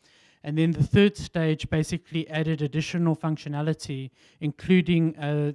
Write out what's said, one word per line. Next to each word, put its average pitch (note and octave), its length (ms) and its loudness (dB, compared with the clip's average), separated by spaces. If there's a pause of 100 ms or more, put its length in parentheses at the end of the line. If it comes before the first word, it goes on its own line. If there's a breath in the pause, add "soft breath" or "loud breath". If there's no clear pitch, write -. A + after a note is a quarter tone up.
(420 soft breath)
And D3 140 -6
then E3 140 4
the D3+ 120 0
third G3+ 340 6
stage D#3+ 520 -2
basically D#3+ 640 -4
added D#3 320 -2
additional D#3 520 0
functionality, D3 960 -4 (300 soft breath)
including, E3 800 2
uh, D3 360 -2